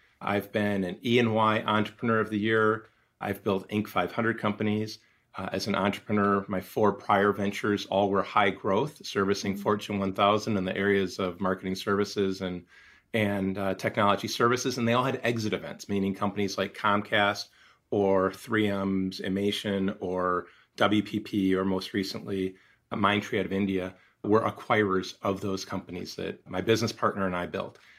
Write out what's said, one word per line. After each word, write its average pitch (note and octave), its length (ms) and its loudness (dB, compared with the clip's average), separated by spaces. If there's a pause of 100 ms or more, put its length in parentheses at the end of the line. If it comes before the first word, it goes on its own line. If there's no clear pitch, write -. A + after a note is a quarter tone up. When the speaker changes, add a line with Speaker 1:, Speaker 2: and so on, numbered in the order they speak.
(200)
Speaker 1:
I've G#2 320 -2
been G#2 320 2
an F2+ 220 -4
E A#2+ 140 6
and A#2 160 4
Y A2 260 4
Entrepreneur A2 580 0
of A2 120 -2
the G#2+ 80 -2
Year. A2 460 2 (360)
I've G2 220 -6
built G2 260 -2
Inc G#2 180 0
five F2+ 240 -2
hundred A2+ 280 -2
companies. G#2+ 600 -2 (380)
Uh, F#2+ 140 -6
as F#2+ 160 -4
an G2 80 0
entrepreneur, G2+ 720 0
my F#2+ 120 -4
four G#2 340 2
prior G2+ 380 4
ventures G2+ 540 -2
all G2 240 2
were G2 140 2
high G2+ 260 2
growth, G#2+ 560 -2
servicing G2 480 0
Speaker 2:
Mm-hmm. G2 80 -10
Speaker 1:
Fortune G#2 380 -2
one F#2+ 140 -2
thousand G#2 440 2
in F#2 80 -2
the G2 100 -4
areas G2 440 2
of F2+ 200 -4
marketing F#2 360 -2
services G2 680 -2
and, F2+ 240 -6 (480)
and, G2+ 460 0
uh, F#2+ 160 -2
technology G#2 520 0
services. B2 520 0
And A#2 80 0
they A#2 60 4
all B2 100 4
had B2+ 200 -2
exit A2+ 300 0
events, - 340 -8
meaning G2 280 0
companies G2+ 420 -2
like G2 180 -2
Comcast G#2 760 0 (420)
or F#2+ 400 4
three G#2+ 360 0
M's G2 520 -2
Imation G2 800 -2
or F2+ 480 -2 (300)
W G#2 260 4
P - 160 -6
P, F#2+ 360 0
or F#2+ 80 2
most F#2 300 -2
recently, F#2+ 640 -4 (360)
uh, - 40 -4
Mindtree G#2 440 2
out F#2 60 0
of F2 80 -6
India, F#2+ 400 0 (300)
were A2 180 4
acquirers G2+ 800 0
of F#2+ 200 -2
those F#2+ 220 -4
companies F2+ 520 -8
that - 340 -8
my F2+ 120 -4
business A2+ 300 2
partner G2 360 0
and F2+ 80 -2
I F2 100 -2
built. F#2 320 -8 (220)